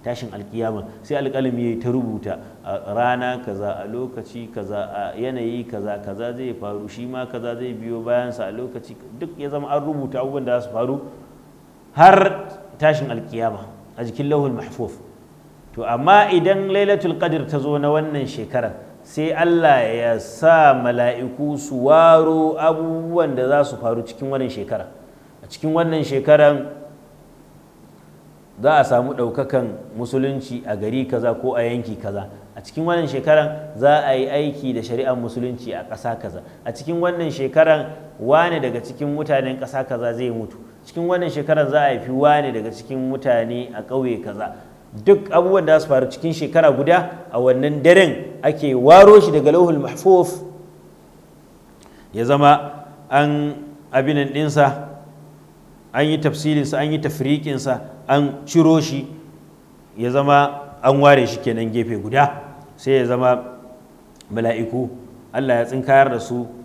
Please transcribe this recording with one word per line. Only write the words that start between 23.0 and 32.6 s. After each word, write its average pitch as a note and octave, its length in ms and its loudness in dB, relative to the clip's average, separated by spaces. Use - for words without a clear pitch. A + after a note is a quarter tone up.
da B2+ 140 -2
za C#3+ 160 4
su B2 160 -6
faru A#2 220 -2
cikin C3+ 260 -10
wannan C3+ 240 -4
shekara. G2+ 340 -8
A - 60 -20
cikin D#3 240 -6
wannan D#3+ 320 0
shekaran C#3+ 640 4
za D3 160 4
a C3 60 4
samu B2+ 300 0
ɗaukakan B2 520 -2
musulunci C3 680 -4
a G#2 100 -6
gari A2+ 300 -4
kaza A#2 280 -2
ko B2+ 220 -4
a A#2+ 60 0
yanki A#2 340 -6
kaza. G2 320 -10
A G#2 60 -16